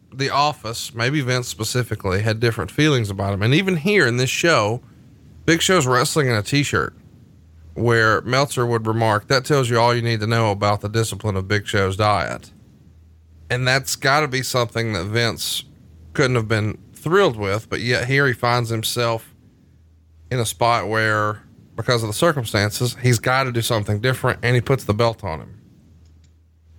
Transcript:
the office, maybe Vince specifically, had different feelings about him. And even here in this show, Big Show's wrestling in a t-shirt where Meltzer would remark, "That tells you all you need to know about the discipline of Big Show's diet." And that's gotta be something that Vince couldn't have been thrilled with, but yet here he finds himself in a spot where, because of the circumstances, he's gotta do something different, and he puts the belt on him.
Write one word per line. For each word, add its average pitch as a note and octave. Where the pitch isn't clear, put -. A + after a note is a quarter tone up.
the C3
office, C#3
maybe B2+
Vince B2+
specifically, G#2+
had A2
different A2
feelings C3+
about G2
him. G2
And A#2
even F#3+
here E3
in A#2+
this B2+
show, B2
Big E3
Show's F3+
wrestling C3
in B2
a G#2
t-shirt A#2+
where A2+
Meltzer B2+
would A#2
remark, A2
"That C3
tells C#3
you A#2+
all A#2+
you A#2+
need A2+
to G#2+
know A2+
about G#2
the G#2
discipline G#2+
of F#2+
Big G#2
Show's G2
diet." F#2+
And B2+
that's C3
gotta C#3+
be C3
something A#2
that F2
Vince A2
couldn't B2+
have A2
been G#2+
thrilled E3+
with, G#2
but F2+
yet A#2+
here C#3
he C3
finds A#2+
himself A2+
in B2+
a A2+
spot A#2
where, G#2+
because A#2+
of A2+
the G#2+
circumstances, A#2+
he's B2
gotta C3
do A#2
something G#2
different, B2+
and A#2+
he A#2+
puts C3
the G2+
belt A#2
on D#2+
him. A#1